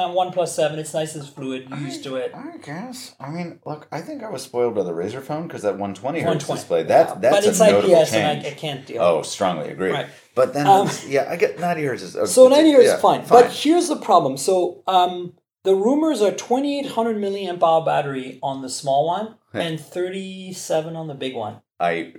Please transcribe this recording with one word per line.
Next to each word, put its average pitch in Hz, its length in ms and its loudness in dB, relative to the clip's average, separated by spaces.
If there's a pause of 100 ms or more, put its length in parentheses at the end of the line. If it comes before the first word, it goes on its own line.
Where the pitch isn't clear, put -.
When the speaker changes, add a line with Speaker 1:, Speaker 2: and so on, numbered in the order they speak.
(140)
Speaker 1:
OnePlus 180 340 0
seven. 156 300 -2
It's 151 160 -10
nice, 156 220 -4
it's 143 120 -14
fluid. 131 400 -10
You're 139 100 -12
Speaker 2:
I, 143 40 -8
Speaker 1:
used 135 220 -10
to 135 120 -8
it. 123 180 -6
Speaker 2:
I 320 240 -14
guess. 208 600 -14
I 139 100 -14
mean, 170 360 -10
look, 151 260 -12
I 143 80 -8
think 294 220 -14
I 220 80 -12
was 139 120 -10
spoiled 120 320 -2
by 101 100 0
the 87 80 -6
Razer 104 300 -6
phone 156 260 -8
'cause 123 140 -12
that 101 160 -2
one 98 160 -6
twenty 143 260 -6
hertz - 80 -2
Speaker 1:
One 160 100 0
twenty. 143 220 -6
Speaker 2:
display, - 240 -2
that's, 160 280 4
Speaker 1:
Yeah. - 80 -10
Speaker 2:
that's 143 160 4
Speaker 1:
But 202 80 2
it's 208 160 2
Speaker 2:
a 220 100 8
notable 202 140 4
Speaker 1:
I - 40 2
P 175 60 8
S 156 200 6
and 107 120 2
I, 147 160 0
Speaker 2:
change. 147 40 -8
Speaker 1:
I 147 120 -8
can't 139 280 -10
deal. 117 160 -4
Speaker 2:
Oh, 82 200 4
strongly 82 480 -4
agree. 87 220 -4
Speaker 1:
Right. - 140 -4 (280)
Speaker 2:
But 127 200 2
then, 143 120 -2
Speaker 1:
Um, 196 200 6
Speaker 2:
it's, - 200 -8
yeah, 135 240 0
I 175 60 -6
get - 240 0
ninety 170 240 -2
hertz 113 180 -4
is, 90 140 -12
uh, - 100 0
Speaker 1:
so 254 200 8
Speaker 2:
it's 262 80 8
a, - 20 6
Speaker 1:
ninety 311 160 6
hertz 247 140 10
Speaker 2:
yeah, 190 80 6
Speaker 1:
is - 60 -4
fine. 165 240 4
Speaker 2:
fine. 240 180 8
Speaker 1:
But - 100 2
here's 330 360 2
the 294 80 -4
problem. 156 420 2
So, 185 480 -2
um, 180 480 0 (300)
the 190 100 4
rumors 262 480 0
are 196 80 2
twenty-eight 277 640 -4
hundred 226 240 -2
milliamp 196 460 -6
hour 165 220 4
battery 139 580 -4
on 135 200 -6
the 131 60 -12
small 139 380 -2
one 208 280 -6 (180)
Speaker 2:
Yeah. 202 100 -4
Speaker 1:
and 160 180 -6
thirty-seven 185 1160 -8
on 160 120 -10
the 143 60 -10
big 131 200 -8
one. 110 260 -10 (200)
Speaker 2:
I, 85 380 -2